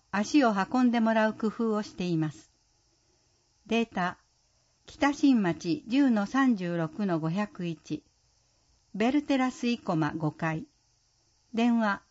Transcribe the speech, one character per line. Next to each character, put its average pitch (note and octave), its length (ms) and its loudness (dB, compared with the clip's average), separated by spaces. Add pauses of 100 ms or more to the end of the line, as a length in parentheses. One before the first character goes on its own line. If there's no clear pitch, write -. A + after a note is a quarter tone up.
足 G#3+ 340 2
を A3+ 80 4
運 B3 360 2
ん A#3 40 2
で A#3+ 80 2
も A3+ 140 2
ら A3 160 4
う G#3+ 60 -6
工 G#3+ 140 -2
夫 A3+ 260 -2
を G#3 80 -2
し - 120 -16
て F#3 80 -6
い F3 140 0
ま D#3 140 0
す。 - 180 -20 (1160)
デ A3+ 180 0
ー - 20 -8
タ、 F3+ 300 -6 (720)
北 C#4 260 0
新 C4 300 4
町 E3 440 -2
十 C4+ 220 2
の G#3 160 2
三 B3+ 300 2
十 F3 200 -4
六 E3 300 -4
の E3+ 140 0
五 D#3+ 100 -2
百 F#3+ 380 -6
一。 - 360 -10 (920)
ベ A3+ 160 0
ル D4 100 2
テ C#4+ 160 -2
ラ B3+ 140 0
ス - 160 -6
生 A#3+ 100 0
駒 D#3 400 -2
五 D#3 140 -4
階。 D#3+ 340 -6 (880)
電 A#3 240 2
話 G#3 340 -2